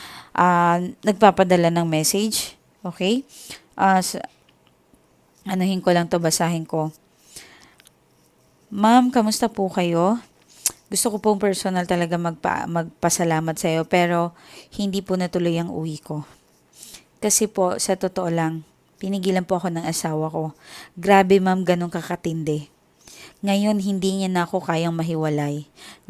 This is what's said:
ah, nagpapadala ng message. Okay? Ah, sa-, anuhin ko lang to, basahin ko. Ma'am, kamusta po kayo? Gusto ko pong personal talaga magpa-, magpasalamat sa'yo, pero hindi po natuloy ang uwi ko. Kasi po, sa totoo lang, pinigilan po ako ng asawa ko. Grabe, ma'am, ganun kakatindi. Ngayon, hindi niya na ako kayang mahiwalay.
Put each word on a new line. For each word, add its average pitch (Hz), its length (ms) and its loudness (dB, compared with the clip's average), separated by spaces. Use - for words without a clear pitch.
ah, 175 460 4
nagpapadala 185 720 4
ng 170 160 0
message. 165 720 -2
Okay? 196 400 -2
Ah, 190 240 4
sa-, - 240 -8
anuhin 190 320 -2
ko 180 160 2
lang 170 160 0
to, 175 80 0
basahin 165 480 -2
ko. 156 240 -4
Ma'am, 233 480 4
kamusta 220 320 2
po 196 240 -4
kayo? 180 480 2
Gusto 202 240 -2
ko - 80 -4
pong 214 160 2
personal 185 480 -2
talaga 175 320 0
magpa-, 170 480 -2
magpasalamat 165 880 -2
sa'yo, 160 320 -2
pero 175 480 0
hindi 196 240 -4
po 190 160 -4
natuloy 175 400 0
ang 170 160 -4
uwi 160 320 -8
ko. 151 240 -10
Kasi 214 240 0
po, 185 320 0
sa - 160 -2
totoo 185 320 -4
lang, 160 400 -2
pinigilan 190 480 -2
po 180 140 0
ako 185 100 -4
ng 165 160 -6
asawa 156 400 -2
ko. 156 240 -6
Grabe, 190 400 6
ma'am, 185 240 0
ganun 175 300 0
kakatindi. 160 840 -6
Ngayon, 202 400 0
hindi 190 400 -2
niya 190 80 -2
na 180 160 0
ako 180 240 -6
kayang 165 320 -2
mahiwalay. 151 640 -2